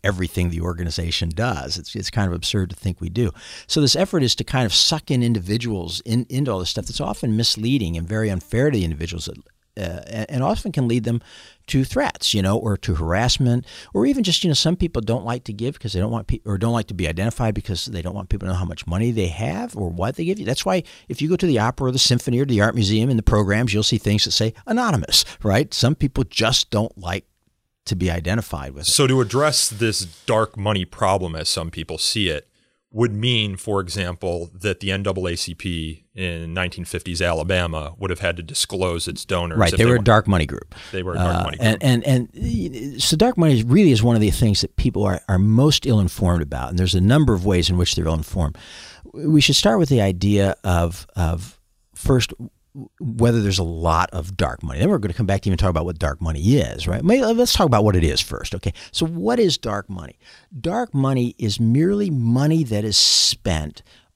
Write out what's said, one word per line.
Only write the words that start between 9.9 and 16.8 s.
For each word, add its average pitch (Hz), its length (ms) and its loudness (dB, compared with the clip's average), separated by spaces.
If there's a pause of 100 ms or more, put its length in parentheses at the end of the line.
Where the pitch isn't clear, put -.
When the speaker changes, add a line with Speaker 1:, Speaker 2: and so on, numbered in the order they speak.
Speaker 1:
and, 110 240 -8
and 127 140 -4
often 202 260 -2
can 143 160 0
lead 117 160 0
them 117 180 -2 (460)
to 135 160 2
threats, - 500 -2
you 107 100 2
know, 98 140 2
or 107 200 -2
to - 180 -2
harassment, 120 720 0 (260)
or 208 140 2
even 277 160 2
just, 185 220 0
you 175 60 2
know, 147 40 2
some 165 220 2
people 160 260 -2
don't 110 220 -2
like 123 180 -6
to 113 100 -10
give 113 280 -6
'cause 101 120 -8
they 92 60 -2
don't 107 140 0
want 113 160 -4
pe-, - 160 0
or 101 140 -2
don't 113 140 0
like 113 140 0